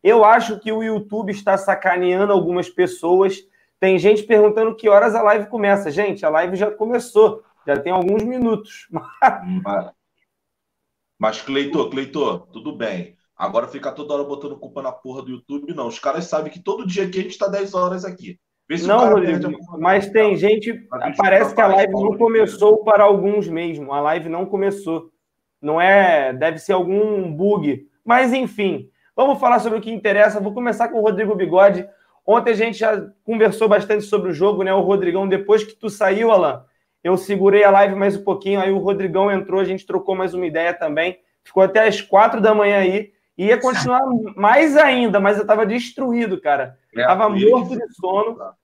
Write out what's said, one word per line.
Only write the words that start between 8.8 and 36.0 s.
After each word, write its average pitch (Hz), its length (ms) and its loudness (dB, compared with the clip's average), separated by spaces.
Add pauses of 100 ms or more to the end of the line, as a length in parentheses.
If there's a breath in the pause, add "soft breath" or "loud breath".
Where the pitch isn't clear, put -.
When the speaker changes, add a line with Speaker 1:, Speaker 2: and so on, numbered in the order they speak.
Speaker 1:
<laughs> 185 720 -4
Speaker 2:
Mas, 196 280 -6 (1300)
mas 110 240 -4
Cleitor, 143 480 -4
Cleitor, 131 640 -6
tudo 113 220 -14
bem. 101 400 -8 (200)
Agora 123 320 -4
ficar 139 260 -12
toda 147 200 -10
hora 143 100 -4
botando 143 360 -12
culpa 143 240 -16
na 127 80 -8
porra 131 320 -16
do 127 80 -16
YouTube, 143 420 -12
não. 131 140 -10
Os 113 100 -12
caras 170 280 -6
sabem 156 260 -6
que - 80 -20
todo 220 260 -8
dia 190 200 -4
aqui 185 140 -8
a 190 40 -6
gente - 140 -12
tá 202 100 -4
dez 196 260 -6
horas 180 320 -4
aqui. 180 340 -16 (280)
Vê 170 100 -6
se 170 80 -6
o - 20 -2
Speaker 1:
Não, 214 120 4
Speaker 2:
cara 240 120 4
Speaker 1:
Rodrigo, 180 220 2
Speaker 2:
perde - 120 -4
a 156 140 -8
culpa - 180 -18
Speaker 1:
mas 190 300 0
Speaker 2:
na - 60 -16
Speaker 1:
tem 220 100 4
Speaker 2:
porra. 202 140 0
Speaker 1:
gente, 214 520 -2
Speaker 2:
Mas 127 280 -8
Speaker 1:
parece 196 360 2
que 233 80 0
a 214 40 6
Speaker 2:
faz 196 120 4
Speaker 1:
live 196 140 2
Speaker 2:
falta 196 140 -2
Speaker 1:
não 220 80 2
Speaker 2:
de - 40 -6
Speaker 1:
começou 214 680 4
para 208 200 4
alguns 202 440 2
mesmo. 160 460 -8
A 143 80 -2
live 160 280 -2
não 175 160 -6
começou. 190 680 -6 (500)
Não 151 180 -2
é, 175 540 4
deve 156 240 -2
ser 190 160 -4
algum 190 580 -2
bug. 165 560 -2 (160)
Mas, 240 300 2
enfim, 196 560 -4 (260)
vamos 262 240 0
falar 247 200 2
sobre 220 180 -4
o 220 40 -6
que 226 100 -10
interessa. 208 480 2
Vou 202 140 -6
começar 240 340 -4
com 233 120 -4
o - 20 0
Rodrigo 208 340 0
Bigode. 180 520 4 (380 soft breath)
Ontem 233 260 2
a 220 40 2
gente 220 240 -4
já 214 320 -2 (120)
conversou 220 440 0
bastante 208 380 2
sobre 190 260 -2
o - 20 -6
jogo, 190 300 0
né? 190 100 -2
O 196 80 2
Rodrigão, 185 460 -2
depois 202 360 2
que - 120 -16
tu 226 140 -10
saiu, 202 420 0